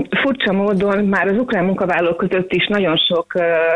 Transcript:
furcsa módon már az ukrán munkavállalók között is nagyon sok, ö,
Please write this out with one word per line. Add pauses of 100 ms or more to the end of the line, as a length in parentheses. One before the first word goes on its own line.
(100)
furcsa
módon
már
az
ukrán
munkavállalók
között
is
nagyon
sok,
ö, (340)